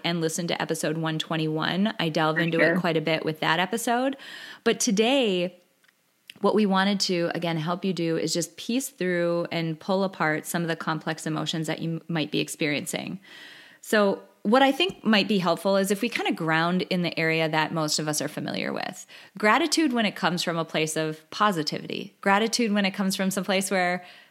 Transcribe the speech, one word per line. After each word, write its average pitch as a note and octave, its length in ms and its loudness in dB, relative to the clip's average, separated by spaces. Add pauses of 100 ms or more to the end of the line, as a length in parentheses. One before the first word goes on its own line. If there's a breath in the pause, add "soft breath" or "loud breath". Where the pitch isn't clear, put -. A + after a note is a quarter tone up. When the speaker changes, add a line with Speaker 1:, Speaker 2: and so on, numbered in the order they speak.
Speaker 1:
and E3+ 160 0
listen D#3+ 280 -2
to - 140 -2
episode D#3+ 360 -2
one D#3+ 200 -2
twenty-one. D#3+ 800 -2
I E3 100 0
delve D#3 280 2
Speaker 2:
For E3+ 60 0
Speaker 1:
into E3 160 0
it D#3 80 4
Speaker 2:
sure. E3+ 140 2
Speaker 1:
quite E3+ 160 2
a D#3+ 40 4
bit D#3 240 0
with D#3 160 -4
that D#3+ 180 2
episode. A#3+ 580 0 (460 loud breath)
But A3+ 160 2
today, G#3+ 840 2 (800)
what G3+ 140 2
we G#3 120 4
wanted F#3+ 340 2
to, E3+ 340 0
again, E3 220 -2
help E3+ 280 -2
you F#3+ 80 0
do E3 240 0
is E3 160 -2
just E3 240 -4
piece B3 340 -4
through F3 600 0
and E3 260 -2
pull G3 240 0
apart D#3+ 420 -2
some E3+ 180 -4
of E3 60 -2
the E3 80 0
complex D#3+ 480 -4
emotions D#3+ 440 -4
that D#3 120 -4
you E3 140 -4
m-, D#3+ 140 -8
might D3+ 240 -2
be D#3 80 0
experiencing. - 800 -4 (600 loud breath)
So G#3 420 2 (220)
what A#3 160 6
I C4+ 120 6
think F4+ 320 -2
might G3+ 240 4
be G#3+ 100 4
helpful F3+ 380 2
is G3 160 2
if G3 100 0
we A#3+ 60 0
kinda F#4+ 240 -2
ground E3+ 580 2
in F#3 120 0
the E3+ 140 -4
area D#3+ 320 2
that D#3 240 2
most D#3 280 0
of D#3 80 -2
us D3+ 120 -2
are C3+ 60 -4
familiar - 460 -6
with. - 340 -8 (320 loud breath)
Gratitude, C#4 540 4
when A#3 120 2
it F#3 120 -2
comes E3+ 260 0
from E3+ 140 -2
a E3 80 -2
place D#3 320 -2
of D#3 340 -4
positivity. E3+ 880 -2
Gratitude G#3+ 520 2
when G#3 120 2
it F#3+ 60 2
comes F#3+ 240 -2
from F#3+ 160 0
some F#3+ 140 -4
place F#3+ 260 0
where F3+ 340 0 (260 loud breath)